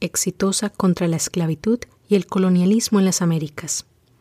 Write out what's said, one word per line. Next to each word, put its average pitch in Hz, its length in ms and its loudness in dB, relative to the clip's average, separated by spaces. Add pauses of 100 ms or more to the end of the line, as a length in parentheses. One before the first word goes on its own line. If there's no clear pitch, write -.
exitosa 196 680 -2
contra 180 380 0
la 165 80 0
esclavitud 170 640 -2 (300)
y 208 60 4
el 185 100 0
colonialismo 185 760 2
en 190 60 4
las 180 160 0
Américas. 160 640 -4 (360)